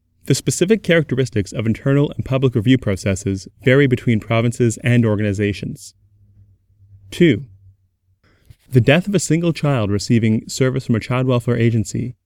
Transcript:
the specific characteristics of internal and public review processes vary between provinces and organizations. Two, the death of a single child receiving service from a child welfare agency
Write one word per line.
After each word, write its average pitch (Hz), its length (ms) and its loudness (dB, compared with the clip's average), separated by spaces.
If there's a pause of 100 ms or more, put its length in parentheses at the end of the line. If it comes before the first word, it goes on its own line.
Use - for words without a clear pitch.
(240)
the 139 100 0
specific 185 480 0
characteristics 131 680 0
of 110 140 -6
internal 139 440 0
and - 140 -8
public 131 300 0
review 123 220 4
processes 98 720 -4 (140)
vary 139 240 4
between 120 340 0
provinces 117 640 0
and 120 220 4
organizations. 104 880 -2 (1160)
Two, 143 360 0 (1200)
the 127 120 4
death 147 260 2
of 202 80 -2
a 180 60 0
single 165 320 0
child 131 380 -2
receiving 110 580 0
service 131 380 -4
from 117 100 0
a 107 40 -2
child 127 260 -4
welfare 123 300 0
agency 113 680 -2